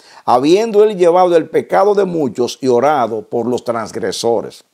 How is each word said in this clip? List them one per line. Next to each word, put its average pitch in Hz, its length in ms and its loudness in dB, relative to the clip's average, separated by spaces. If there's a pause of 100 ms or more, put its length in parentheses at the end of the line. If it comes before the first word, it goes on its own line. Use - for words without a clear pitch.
(260)
habiendo 190 580 2
él 214 140 0
llevado 175 380 4
el 160 160 0
pecado 185 420 0
de 196 120 0
muchos 131 560 -4
y 131 60 -2
orado 120 640 0
por 120 160 -4
los 120 180 -4
transgresores". 107 1000 -4 (100)